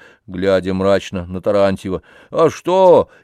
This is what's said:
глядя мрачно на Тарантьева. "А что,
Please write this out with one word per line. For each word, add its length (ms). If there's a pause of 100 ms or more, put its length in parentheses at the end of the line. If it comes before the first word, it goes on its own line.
(260)
глядя 480
мрачно 520
на 140
Тарантьева. 600 (280)
"А 200
что, 580 (160)